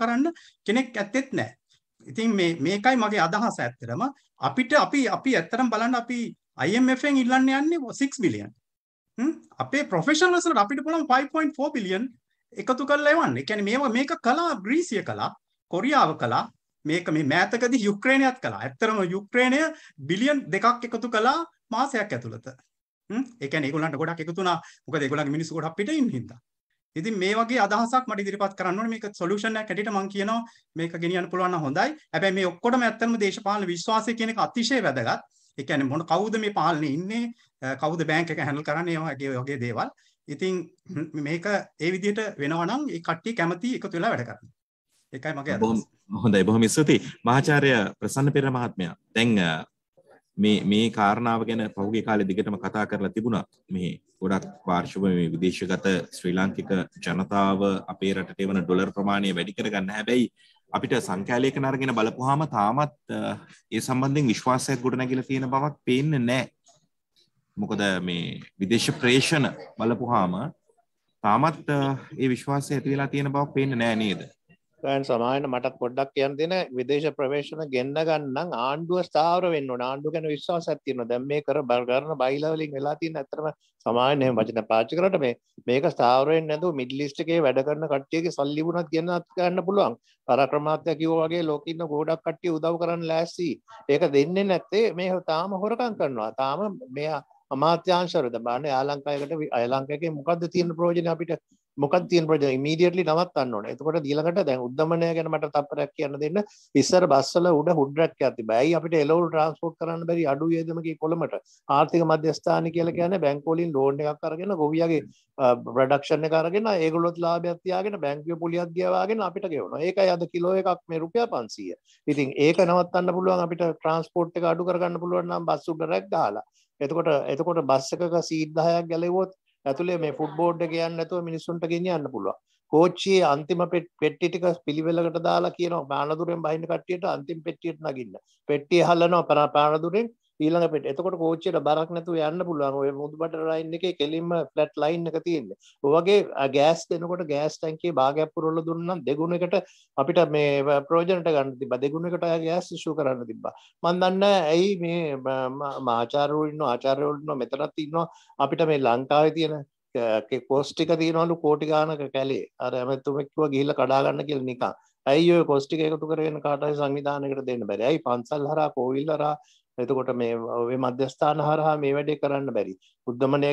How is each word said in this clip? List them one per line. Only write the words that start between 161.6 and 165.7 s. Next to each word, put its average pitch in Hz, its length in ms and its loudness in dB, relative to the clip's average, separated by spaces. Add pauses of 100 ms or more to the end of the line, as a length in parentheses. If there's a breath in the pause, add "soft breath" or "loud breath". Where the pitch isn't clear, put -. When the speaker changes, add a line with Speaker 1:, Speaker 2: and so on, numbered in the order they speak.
Speaker 3:
ගානක 151 440 0
කැලේ. 135 340 -2 (140)
අර 123 160 -4
ඇමතුමෙක් 135 560 -2
කිව්වා 151 240 0
ගිහිල්ලා 139 240 0
කඩා 135 240 2
ගන්න 143 240 -2
කියලා 131 240 -4
නිකන්. 123 220 -4 (340 soft breath)
ඇයි 165 260 6
ඔය 170 120 6
කොස් 139 220 2
ටික 156 200 -2